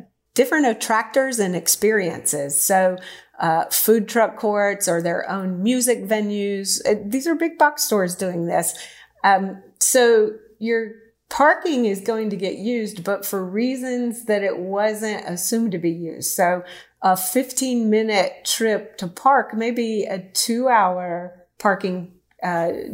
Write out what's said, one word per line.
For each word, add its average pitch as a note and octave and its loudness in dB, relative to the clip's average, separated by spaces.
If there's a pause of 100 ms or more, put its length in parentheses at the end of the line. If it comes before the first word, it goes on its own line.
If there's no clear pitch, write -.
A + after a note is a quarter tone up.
(340)
different C#4+ 2
attractors A#3 0
and F#3 0
experiences. F3 0
So, F#3 2 (420)
uh, E3 0
food A3 2
truck A3+ 2
courts G3+ 0
or E3+ 2
their E3+ -2
own F#3 -4
music A#3 2
venues. G3+ -2
Uh, G#3 2
these C4+ -2
are D#4+ 2
big E4 -2
box D4 2
stores F#3 0
doing F3 -2
this. E3+ 0 (480)
Um, F#3+ 2 (160)
so A#3 6 (260)
your A3+ -2 (400)
parking D4+ 4
is G3 0
going A3 -2
to G3+ -4
get F#3 -4
used, G#3+ -4
but G3 -4
for G3 -4
reasons B3 -4
that G#3 2
it G3 -2
wasn't G#3 -2
assumed A3+ -2
to F3 -2
be E3+ 0
used. E3+ -6
So F3+ 2 (400)
a F#3 4
fifteen B3+ 0
minute G#3+ 2
trip - -2
to F3+ -6
park B3 2
may A3+ -2
be A3 -2
a F#3 -6 (120)
two A#3+ 0
hour F3+ 0 (120)
parking, F#3 -2 (300)
uh, E3+ 0 (240)